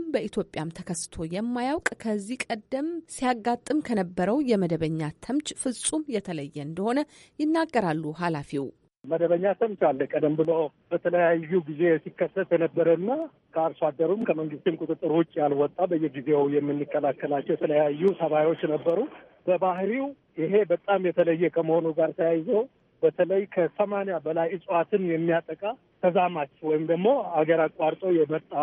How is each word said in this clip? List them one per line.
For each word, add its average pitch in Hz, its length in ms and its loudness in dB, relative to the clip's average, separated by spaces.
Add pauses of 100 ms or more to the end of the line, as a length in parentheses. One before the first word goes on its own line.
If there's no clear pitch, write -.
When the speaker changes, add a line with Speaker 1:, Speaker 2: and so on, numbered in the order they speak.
Speaker 1:
በኢትዮጵያም 185 680 -6
ተከስቶ - 540 -10
የማያውቅ 240 600 -4 (100)
ከዚህ 214 440 -6
ቀደም 262 480 -8 (200)
ሲያጋጥም 247 720 -4
ከነበረው 190 560 -2 (100)
የመደበኛ 165 540 0 (200)
ተምች 285 360 -4
ፍጹም - 500 -4
የተለየ 180 540 -6
እንደሆነ 190 380 -2 (400)
ይናገራሉ 294 640 0 (120)
ኃላፊው። 151 520 -4 (360)
Speaker 2:
መደበኛ 170 500 2
ተምች 214 300 -2
አለ። 139 240 4
ቀደም 151 280 0
ብሎ 156 160 2 (360)
በተለያዩ 170 640 0 (120)
ጊዜ 151 200 -4 (140)
ሲከሰት 180 520 -4
የነበረና 165 600 2 (420)
ከአርሶ 160 320 -2
አደሩም 165 400 0
ከመንግስትም 156 540 -2
ቁጥጥር 160 340 -4
ውጭ 165 240 2
ያልወጣ 143 420 0 (100)
በየጊዜው 147 640 0
የምንከላከላቸው 143 1040 -2
የተለያዩ 151 480 2 (140)
ተባዮች 156 520 2
ነበሩ። 165 320 0 (440)
በባህሪው 190 600 0 (320)
ይሄ 160 160 -2 (120)
በጣም 190 380 2
የተለየ 170 460 2
ከመሆኑ 165 440 2
ጋር 156 220 2
ተያይዞ 165 340 0 (520)
በተለይ 180 460 2
ከሰማንያ 196 720 -2
በላይ 160 320 -2
እጽዋትን 175 540 0
የሚያጠቃ 165 560 0 (380)
ተዛማች 175 520 2 (120)
ወይም 156 220 2
ደግሞ 170 220 2 (260)
አገር 160 280 4
አቋርጦ 156 480 0
የመጣ 156 420 2 (100)